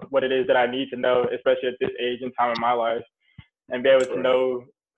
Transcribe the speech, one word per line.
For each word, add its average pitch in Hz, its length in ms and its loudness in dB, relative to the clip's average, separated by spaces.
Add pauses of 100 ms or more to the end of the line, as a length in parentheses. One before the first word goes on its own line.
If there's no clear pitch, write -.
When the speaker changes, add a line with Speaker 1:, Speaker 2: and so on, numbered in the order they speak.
Speaker 1:
what 135 140 0
it 131 80 -2
is 131 160 0
that 131 100 4
I 123 80 4
need 131 240 -4
to 127 80 -10
know, 123 280 2 (100)
especially 131 340 0
at 123 100 -8
this 131 120 -2 (100)
age 123 200 -4
and 127 180 -10
time 120 160 2
in 113 60 -6
my 120 100 0
life, 117 320 -2 (680)
and 123 140 -6
be 135 60 4
able 131 160 6
to 127 80 -8
Speaker 2:
Right. 127 80 -4
Speaker 1:
know 127 440 0 (320)